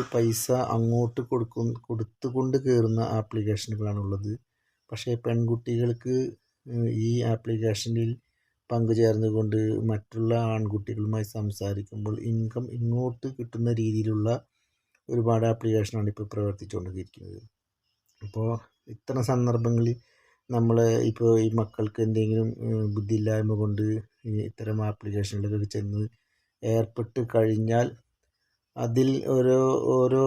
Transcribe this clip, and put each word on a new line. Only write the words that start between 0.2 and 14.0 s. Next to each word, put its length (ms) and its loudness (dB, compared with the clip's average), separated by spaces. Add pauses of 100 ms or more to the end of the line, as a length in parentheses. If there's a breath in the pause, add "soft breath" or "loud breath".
അങ്ങോട്ട് 500 0
കൊടുക്കും, 520 -2
കൊടുത്തുകൊണ്ട് 840 -4
കയറുന്ന 520 2
ആപ്ലിക്കേഷനുകളാണുള്ളത്. 1200 -4 (580)
പക്ഷേ 240 -6
പെൺകുട്ടികൾക്ക്, 1000 0 (500)
ഉം, 220 -2 (100)
ഈ 120 0 (120)
ആപ്ലിക്കേഷനിൽ 880 -2 (600)
പങ്കുചേർന്നുകൊണ്ട് 840 2 (280)
മറ്റുള്ള 500 -2 (140)
ആൺകുട്ടികളുമായി 760 -2
സംസാരിക്കുമ്പോൾ 960 -6
ഇൻകം 520 -4
ഇങ്ങോട്ട് 560 -2
കിട്ടുന്ന 440 -4
രീതിയിലുള്ള 560 0 (800)